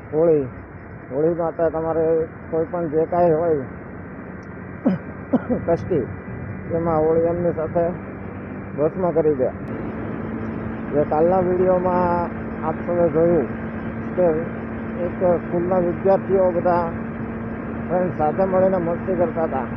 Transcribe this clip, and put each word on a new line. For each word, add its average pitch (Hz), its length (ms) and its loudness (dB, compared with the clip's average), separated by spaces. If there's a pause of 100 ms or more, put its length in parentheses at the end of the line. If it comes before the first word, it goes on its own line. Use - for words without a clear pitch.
હોળી, 156 360 4 (640)
હોળીમાં 160 460 0
તો 165 160 2
તમારે 160 340 0 (420)
કોઈ 160 200 0
પણ 170 240 -2
જે 156 160 2
કાંઈ 175 340 4
હોય 160 240 2 (2000)
કષ્ટી, 151 420 0 (680)
એમાં 165 320 2
હોળી 165 220 4
એમની 170 280 0
સાથે 156 300 0 (880)
ભસ્મ 180 380 0
કરી 151 260 4
દે. 123 100 2 (1400)
જે 143 160 2
કાલના 170 400 4
વીડિયોમાં 180 840 2 (340)
આપ 156 160 -2
સૌએ 175 300 2
જોયું 160 380 4 (640)
કે 180 140 4 (760)
એક 175 160 -4 (200)
સ્કૂલના 180 420 0
વિદ્યાર્થીઓ 190 720 2
બધા 175 320 2 (960)
ફ્રેન્ડ 180 340 0
સાથે 151 300 2
મળીને 185 320 4
મસ્તી 170 380 -2
કરતા 165 300 0
હતા. 131 200 -2 (100)